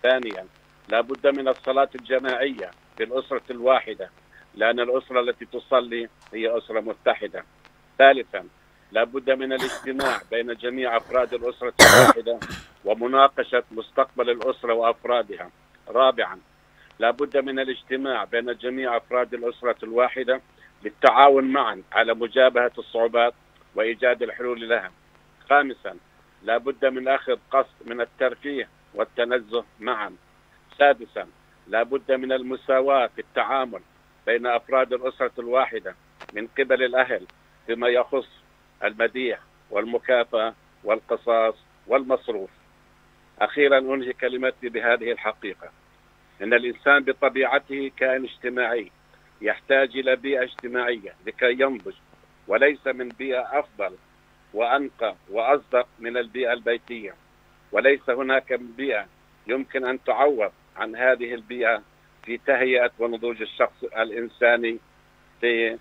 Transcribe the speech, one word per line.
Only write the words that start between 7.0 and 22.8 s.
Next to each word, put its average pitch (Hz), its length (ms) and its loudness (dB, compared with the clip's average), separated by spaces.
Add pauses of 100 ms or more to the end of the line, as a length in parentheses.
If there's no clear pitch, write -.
ثالثاً، 131 460 6 (480)
لا 110 120 2
بد 127 260 -6
من 131 220 0
الاجتماع 131 680 -4 (100)
بين 117 240 -4
جميع 123 420 -4
أفراد 120 380 0
الأسرة 120 460 -6
الواحدة 117 600 6 (440)
ومناقشة 123 840 2
مستقبل 120 600 -4
الأسرة 120 440 -2
وأفرادها. 113 760 -2 (380)
رابعاً، 117 520 0 (580)
لا 113 120 4
بد 135 260 -2
من 135 220 0
الاجتماع 131 680 -4
بين 117 320 -4
جميع 127 400 -4
أفراد 123 380 -4
الأسرة 117 480 -4
الواحدة 123 580 -2 (420)
للتعاون 135 640 8
معاً 120 380 0 (100)
على 113 220 2
مجابهة 120 640 2
الصعوبات 117 560 0 (400)